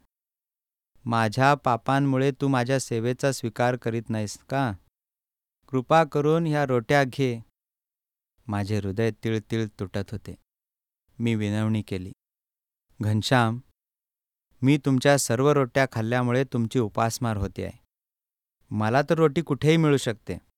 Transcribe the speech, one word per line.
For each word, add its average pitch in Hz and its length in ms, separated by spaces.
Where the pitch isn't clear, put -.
"माझ्या 117 480
पापांमुळे 135 800
तू 139 160
माझ्या 131 320
सेवेचा 123 520
स्वीकार 123 440
करीत 117 340
नाहीस 107 280
का? 135 360
कृपा 156 360
करून 156 440
ह्या 147 180
रोट्या 131 380
घे." 123 380
माझे 101 320
हृदय 101 320
तिळतिळ 113 440
तुटत 98 320
होते. 98 240
मी 117 160
विनवणी 107 460
केली, 92 300
"घनश्याम, 113 580
मी 139 160
तुमच्या 139 400
सर्व 135 340
रोट्या 135 400
खाल्ल्यामुळे 123 520
तुमची 123 360
उपासमार 113 580
होते 98 280
आहे. - 120
मला 107 300
तर 156 140
रोटी 160 260
कुठेही 151 360
मिळू 147 200
शकते, 101 400